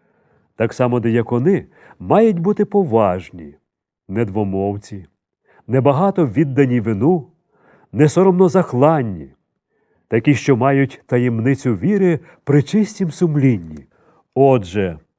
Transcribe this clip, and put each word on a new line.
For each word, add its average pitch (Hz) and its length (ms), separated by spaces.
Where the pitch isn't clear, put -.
Так 113 160
само 123 280
диякони 120 680
мають 180 400
бути 202 260
поважні, 98 880
недвомовці, 98 1000
небагато 143 600
віддані 127 540
вину, 117 460
несоромно 180 560
захланні, 127 800
такі, 120 260
що 127 220
мають 135 500
таємницю 123 680
віри 175 460
при 143 180
чистім 190 480
сумлінні. 123 760
Отже, 101 640